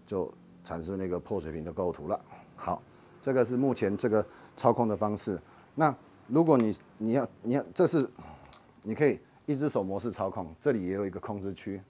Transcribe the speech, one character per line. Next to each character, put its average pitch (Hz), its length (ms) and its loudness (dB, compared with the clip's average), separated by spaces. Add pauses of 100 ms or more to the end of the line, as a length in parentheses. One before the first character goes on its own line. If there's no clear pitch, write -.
就 92 280 -4 (320)
产 82 180 -8
生 95 160 -6
那 95 80 -4
个 87 140 -2
破 95 200 -4
水 78 120 -8
平 80 100 -8
的 82 100 -8
构 90 200 -2
图 78 160 -10
了。 101 120 -2 (360)
好， - 260 -4 (400)
这 135 100 -2
个 127 120 6
是 123 120 0
目 131 160 2
前 104 240 0
这 120 120 0
个 107 180 4 (300)
操 120 160 4
控 117 160 2
的 104 80 0
方 104 200 0
式。 95 240 -4 (360)
那 147 180 4 (320)
如 156 180 4
果 147 140 8
你， 110 180 2 (220)
你 110 140 0
要， 123 160 2 (140)
你 120 120 0
要， 139 180 0
这 175 140 4
是， 151 220 2 (720)
你 107 100 -6
可 143 140 4
以 107 140 2 (240)
一 151 100 -2
只 143 140 0
手 107 160 0
模 98 160 -4
式 117 100 -4
操 98 180 -4
控， 90 300 -8
这 147 140 2
里 101 120 0
也 92 100 -2
有 101 120 -2
一 95 40 -4
个 90 100 -10
控 104 200 -8
制 98 120 -6
区 98 380 -8